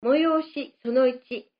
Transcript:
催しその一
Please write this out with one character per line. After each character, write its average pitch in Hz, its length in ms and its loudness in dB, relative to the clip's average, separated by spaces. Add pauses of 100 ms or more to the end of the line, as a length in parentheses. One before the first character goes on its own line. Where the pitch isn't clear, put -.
催 311 400 2
し 285 400 -12
そ 233 80 -8
の 254 160 2
一 247 420 -6 (120)